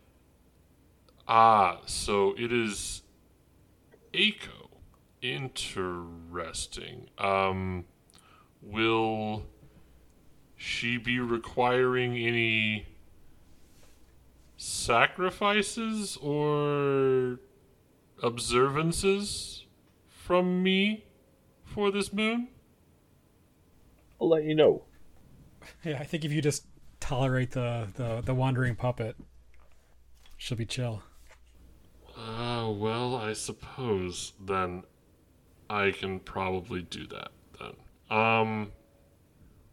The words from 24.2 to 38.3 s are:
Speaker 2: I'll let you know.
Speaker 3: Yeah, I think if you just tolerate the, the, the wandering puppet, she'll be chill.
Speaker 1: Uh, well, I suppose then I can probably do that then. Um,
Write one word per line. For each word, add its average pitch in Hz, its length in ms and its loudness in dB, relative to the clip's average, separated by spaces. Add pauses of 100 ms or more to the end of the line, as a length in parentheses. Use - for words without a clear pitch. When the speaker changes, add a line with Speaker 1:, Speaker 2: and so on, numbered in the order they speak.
Speaker 2:
I'll - 80 2
let 156 160 4
you 156 100 0
know. 147 300 6 (1000)
Speaker 3:
Yeah, 151 140 -4
I 147 60 -8
think 156 200 -4
if 147 80 -2
you 156 80 0
just 143 240 0 (360)
tolerate 127 520 0
the, 120 420 -2
the, 117 300 -4
the 131 100 0
wandering 127 420 2
puppet, 120 400 -4 (1200)
she'll - 200 -6
be 113 100 -4
chill. 117 360 -4 (1120)
Speaker 1:
Uh, 117 540 -4
well, 113 460 -2
I 107 180 -4
suppose - 960 -4 (100)
then 92 420 -2 (840)
I 101 220 2
can 95 300 -6
probably 92 600 -4
do - 260 -12
that - 200 -12 (320)
then. - 560 -8
Um, 110 560 2 (1000)